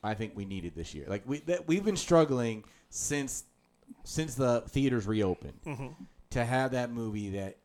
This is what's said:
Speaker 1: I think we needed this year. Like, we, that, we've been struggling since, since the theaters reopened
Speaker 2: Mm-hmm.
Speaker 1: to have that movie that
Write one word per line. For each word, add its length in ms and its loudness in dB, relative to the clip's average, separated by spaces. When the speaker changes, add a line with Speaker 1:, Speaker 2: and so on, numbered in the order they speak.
Speaker 1:
I 120 -2
think 200 -4
we 100 -6
needed 300 -6
this 200 -8
year. 140 -10
Like, 180 -2
we, 140 -2
that, 280 -2
we've 160 4
been 120 2
struggling 680 4
since, 540 -4
since 300 -4
the 340 4
theaters 380 2
reopened 600 0
Speaker 2:
Mm-hmm. 220 -8
Speaker 1:
to 140 0
have 280 2
that 180 0
movie 400 -4
that 340 -6